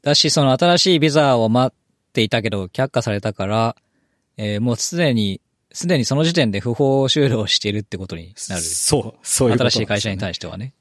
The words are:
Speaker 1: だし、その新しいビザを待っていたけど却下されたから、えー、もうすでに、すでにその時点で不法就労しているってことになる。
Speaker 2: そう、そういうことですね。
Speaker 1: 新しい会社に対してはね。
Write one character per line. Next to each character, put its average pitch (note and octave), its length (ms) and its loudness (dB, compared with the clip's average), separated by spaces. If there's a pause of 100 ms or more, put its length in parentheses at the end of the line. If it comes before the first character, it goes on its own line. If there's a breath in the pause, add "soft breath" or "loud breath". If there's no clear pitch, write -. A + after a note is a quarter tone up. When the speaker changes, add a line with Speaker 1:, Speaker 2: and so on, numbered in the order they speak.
Speaker 1:
だ D3 100 0
し、 D3 160 2
そ D3 140 2
の C3+ 80 4
新 F3 260 4
し F#3 200 2
い - 20 2
ビ D#3 100 4
ザ C#3 300 4
を A2 100 2
待 B2 240 2
っ - 400 -20
て A#2 80 0
い G#2+ 80 2
た A2+ 140 0
け G#2+ 80 -2
ど G2 140 -4
却 C3 240 -4
下 A#2+ 120 -2
さ A2+ 100 -4
れ G2+ 100 -2
た G#2+ 120 -4
か G2 140 -6
ら、 A2+ 280 0 (640)
え G#2 160 -4
ー、 G#2+ 40 -4
も A#2+ 120 0
う - 40 0
す - 180 -8
で D#3+ 180 2
に、 G#2 280 0 (320)
す - 120 -10
で F3 120 2
に A#2+ 80 0
そ C3+ 100 -2
の D#3 80 2
時 E3+ 100 0
点 C#3+ 160 2
で G2+ 120 -2
不 A#2+ 120 -4
法 C3+ 300 2
就 C#3 260 2
労 A2 160 0
し - 140 0
て - 80 -4
い G2+ 60 -2
る G#2 60 -2
っ G#2 40 -6
て G2+ 140 -10
こ F#2 100 -10
と E2+ 80 -10
に E2 180 -16 (140)
な G2 80 -8
る。 E2+ 60 -4
Speaker 2:
そ G#2+ 560 -2
う、 - 40 -20
そ - 260 0
う - 20 4
い - 20 4
う - 40 2
こ B2 40 0
と C3 60 0
で A#2+ 60 2
す A2+ 80 0
ね。 A2 60 -2
Speaker 1:
新 - 0 -
し - 0 -
い - 20 -18
会 G#2 140 0
社 G#2 100 -4
に F#2+ 60 -4
対 F#2+ 160 -4
し - 60 -12
て F2 80 -12
は F2 100 -12
ね。 B2+ 240 -12